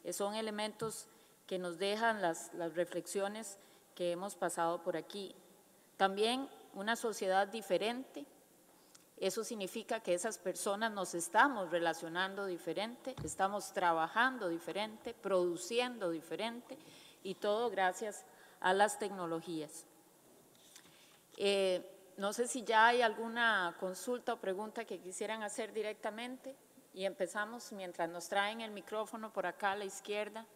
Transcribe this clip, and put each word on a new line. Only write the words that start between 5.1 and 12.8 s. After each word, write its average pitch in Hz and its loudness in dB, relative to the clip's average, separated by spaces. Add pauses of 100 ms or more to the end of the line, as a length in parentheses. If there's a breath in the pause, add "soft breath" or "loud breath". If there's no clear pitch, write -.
También 220 4 (280)
una 208 2
sociedad 202 2
diferente, 226 -2 (920 loud breath)
eso 190 0
significa 220 -4
que 185 2
esas 208 0
personas 202 0
nos 190 -2
estamos 208 4
relacionando 175 0
diferente, 190 -4